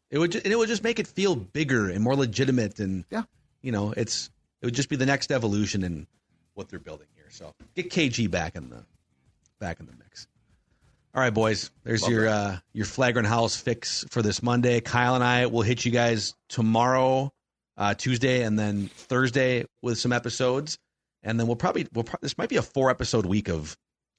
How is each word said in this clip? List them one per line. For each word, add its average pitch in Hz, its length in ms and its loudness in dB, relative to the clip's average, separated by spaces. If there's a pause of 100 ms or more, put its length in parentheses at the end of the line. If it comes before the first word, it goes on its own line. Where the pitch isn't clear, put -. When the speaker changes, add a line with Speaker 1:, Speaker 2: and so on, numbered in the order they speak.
(100)
Speaker 1:
It 139 80 -2
would 170 140 2
ju-, 220 100 -2
and 196 80 0
it 220 60 2
would 226 120 2
just 220 140 -2
make 233 160 0
it 196 80 -4
feel 190 300 0
bigger 120 540 0
and 95 120 0
more 127 140 2
legitimate, 123 640 2
and 95 300 -4
Speaker 2:
Yeah. 226 140 -4 (360)
Speaker 1:
you 127 120 -6
know, 104 220 -2
it's, - 360 -4 (320)
it - 40 -4
would 120 80 -2
just 135 140 0
be 151 80 -2
the 131 100 0
next 135 240 0
evolution 104 540 0
in 85 220 -8 (480)
what 98 160 -16
they're 92 80 -14
building 76 360 -16
here. 76 160 -20
So 78 240 -20 (200)
get 180 160 -6
K 156 180 2
G 117 180 0
back 85 300 -4
in 67 140 -14
the, 58 120 -20 (760)
back 87 220 -10
in 80 60 -18
the 67 60 -20
mix. - 360 -20 (840)
All 131 60 0
right, 123 140 2
boys. 110 360 2 (140)
There's 113 180 0
Speaker 2:
Love 90 100 2
Speaker 1:
your, 110 120 4
Speaker 2:
that. 110 80 4 (220)
Speaker 1:
uh, - 20 -6 (160)
your 107 140 -4
Flagrant 120 420 2
Howls 117 280 2
fix - 540 -4
for 120 120 0
this 104 200 0
Monday. 120 380 2
Kyle 123 360 2
and 123 80 2
I 123 220 4
will 113 160 0
hit 120 220 0
you 123 60 0
guys 117 440 2 (140)
tomorrow, 131 840 2 (440)
uh, 101 180 0
Tuesday, 127 500 0
and 107 140 0
then 101 360 -2
Thursday 127 680 0 (180)
with 123 160 -2
some 123 140 0
episodes, 123 640 -2 (460)
and 110 140 -2
then 117 100 0
we'll 120 80 0
probably, 180 360 -2
we'll 113 120 -2
pro-, - 180 -8
this - 160 -8
might 226 100 -2
be 254 80 -4
a 139 60 2
four 131 280 2
episode 120 360 0
week 98 220 0
of 78 280 -4 (420)